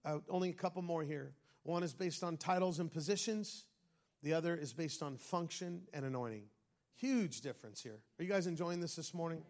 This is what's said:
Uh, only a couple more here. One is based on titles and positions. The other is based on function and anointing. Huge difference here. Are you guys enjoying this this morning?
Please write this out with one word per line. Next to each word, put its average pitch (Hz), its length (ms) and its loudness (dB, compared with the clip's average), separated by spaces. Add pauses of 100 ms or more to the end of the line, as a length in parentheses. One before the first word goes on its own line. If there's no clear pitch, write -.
Uh, 151 140 0 (120)
only 185 200 2
a 175 40 -2
couple 180 280 -2
more 165 220 0
here. 139 320 -4 (260)
One 170 220 2
is 160 100 -2
based 180 300 -2
on 170 140 0
titles 185 420 4
and 165 120 0
positions. 202 760 0 (580)
The 151 100 4
other 165 220 4
is 151 180 -4
based 160 300 -2
on 139 140 -4
function 175 680 -2 (100)
and 139 120 -2
anointing. 117 400 -2 (500)
Huge 240 460 2
difference 117 420 -8
here. 107 160 -10 (180)
Are 165 60 -4
you 180 60 -2
guys 196 180 4
enjoying 175 340 0
this 170 140 -2
this - 180 -6
morning? 165 360 -2